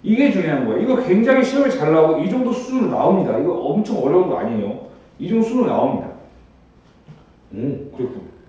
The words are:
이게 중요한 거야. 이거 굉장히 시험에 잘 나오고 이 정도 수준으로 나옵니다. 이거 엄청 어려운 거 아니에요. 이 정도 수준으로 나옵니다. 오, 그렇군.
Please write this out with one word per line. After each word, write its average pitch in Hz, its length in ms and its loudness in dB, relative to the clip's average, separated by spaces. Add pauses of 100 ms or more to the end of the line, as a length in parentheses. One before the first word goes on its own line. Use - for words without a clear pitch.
이게 233 300 2
중요한 156 360 -2
거야. 107 120 -2
이거 247 240 2
굉장히 240 400 4
시험에 277 260 2
잘 151 240 0
나오고 160 260 4
이 190 100 -2
정도 240 220 0
수준으로 254 380 -2
나옵니다. - 480 0
이거 170 180 0
엄청 - 480 -2
어려운 175 260 2
거 - 80 -2
아니에요. 107 500 -6 (320)
이 180 100 -8
정도 226 140 2
수준으로 233 240 0
나옵니다. - 420 -2 (1400)
오, 131 420 -8
그렇군. - 260 -8 (280)